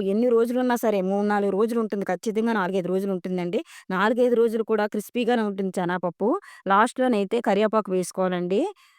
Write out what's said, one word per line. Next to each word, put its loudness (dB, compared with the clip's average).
ఎన్ని 2
రోజులున్నా 2
సరే 0
మూడు, 0
నాలుగు 0
రోజులు 0
ఉంటుంది, -4
ఖచ్చితంగా -2
నాలుగైదు -2
రోజులు -2
ఉంటుందండి. -4
నాలుగైదు 2
రోజులు 2
కూడా 0
క్రిస్పీగానే -2
ఉంటుంది -4
శనగపప్పు. -2
లాస్ట్‌లోనైతే 2
కరివేపాకు 0
వేసుకోవాలండి. 0